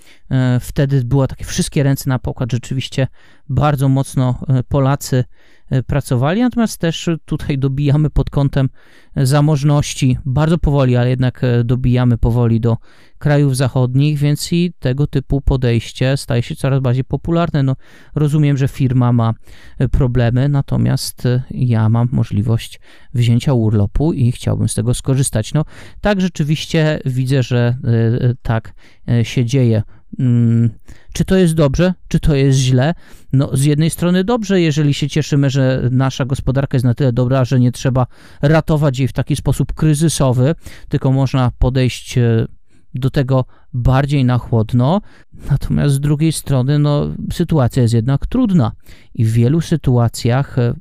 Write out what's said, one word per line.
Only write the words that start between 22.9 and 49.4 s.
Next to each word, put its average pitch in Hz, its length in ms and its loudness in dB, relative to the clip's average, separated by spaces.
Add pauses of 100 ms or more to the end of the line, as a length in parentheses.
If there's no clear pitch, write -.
wzięcia 120 380 2
urlopu 110 600 2
i 120 200 0
chciałbym 107 360 -2
z - 60 -6
tego 117 200 -2
skorzystać. 131 600 -2
No, 151 100 0 (360)
tak 208 200 0
rzeczywiście 156 840 -2
widzę, 131 380 0
że, 120 420 0
e, - 40 -4
e, 117 540 2
tak, - 320 -4 (340)
e, 117 160 2
się 123 200 -2
dzieje. 117 380 2 (360)
Mm, 117 520 2 (420)
czy - 120 -2
to 190 120 2
jest 170 180 4
dobrze? 160 400 2 (140)
Czy 160 120 0
to 151 140 2
jest 135 240 2
źle? 127 360 2 (380)
No, 135 240 0
z 135 80 0
jednej 151 260 2
strony 180 340 0
dobrze, 202 360 0
jeżeli 147 340 2
się 147 140 -4
cieszymy, 143 420 0
że 131 400 0
nasza 131 340 0
gospodarka 135 520 -2
jest 123 80 0
na 120 100 2
tyle 131 180 0
dobra, 127 320 0
że 127 160 2
nie 123 120 4
trzeba 127 340 0 (360)
ratować 151 560 2
jej 131 100 0
w - 40 -6
taki 135 240 -4
sposób - 360 -2
kryzysowy, 143 800 2 (340)
tylko 139 240 0
można 131 460 0
podejść, 127 600 0
e, 117 280 2 (480)
do 131 160 -2
tego 131 340 0 (280)
bardziej 135 520 2
na 123 140 4
chłodno. 123 640 0 (500)
Natomiast 143 440 0
z 135 60 -2
drugiej 151 320 0
strony, 139 460 0
no, 147 360 0 (180)
sytuacja 139 500 0
jest 117 120 2
jednak 120 320 0
trudna 190 460 2 (420)
i 113 100 0
w 113 80 2
wielu 120 280 2